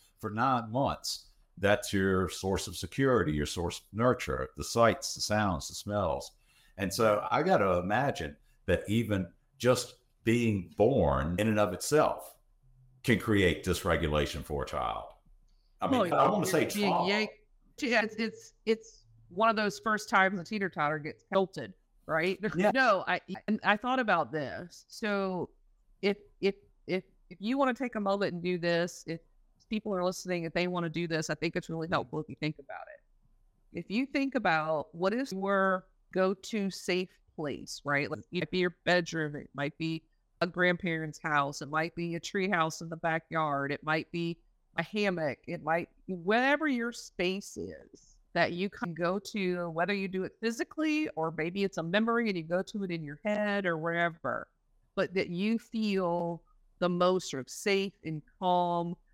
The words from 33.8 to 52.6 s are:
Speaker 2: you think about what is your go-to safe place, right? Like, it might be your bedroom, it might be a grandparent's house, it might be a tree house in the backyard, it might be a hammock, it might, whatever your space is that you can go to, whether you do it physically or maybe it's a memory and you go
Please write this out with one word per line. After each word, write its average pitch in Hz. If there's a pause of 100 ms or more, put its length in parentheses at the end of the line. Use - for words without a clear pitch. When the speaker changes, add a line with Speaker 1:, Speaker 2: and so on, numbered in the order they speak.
Speaker 2:
you 240
think 277
about 160
what 185
is 247
your 190 (280)
go-to 196
safe 180 (260)
place, -
right? 143
Like, 104 (120)
it 180
might 170
be 185
your 180 (100)
bedroom, 165
it -
might 143
be 160 (380)
a 175
grandparent's 170
house, 143
it 139
might 160
be 170
a 170
tree 190
house 165
in 165
the 165
backyard, 156
it -
might 156
be 170 (400)
a 165
hammock, 180 (100)
it 160
might, 160 (200)
whatever 240
your 240
space 190
is - (160)
that 170
you 185
can 180
go 175
to, 180
whether 170
you 196
do 185
it -
physically 302
or 160
maybe 180
it's 185
a 156
memory 226
and 190
you 165
go 175